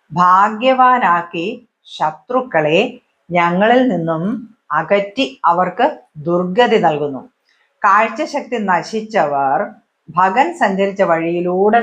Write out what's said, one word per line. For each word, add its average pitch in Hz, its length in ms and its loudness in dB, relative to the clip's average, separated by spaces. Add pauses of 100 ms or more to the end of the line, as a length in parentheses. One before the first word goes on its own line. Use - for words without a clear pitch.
(100)
ഭാഗ്യവാനാക്കി 202 1400 2 (500)
ശത്രുക്കളെ 160 840 -2 (500)
ഞങ്ങളിൽ 180 500 2 (120)
നിന്നും 165 300 -4 (560)
അകറ്റി 202 460 -2 (260)
അവർക്ക് 180 360 0 (400)
ദുർഗതി 185 600 2
നൽകുന്നു. 143 360 -2 (600)
കാഴ്ചശക്തി 226 760 0 (120)
നശിച്ചവർ 165 880 -2 (480)
ഭഗൻ 190 380 0 (140)
സഞ്ചരിച്ച 196 500 0
വഴിയിലൂടെ 175 720 0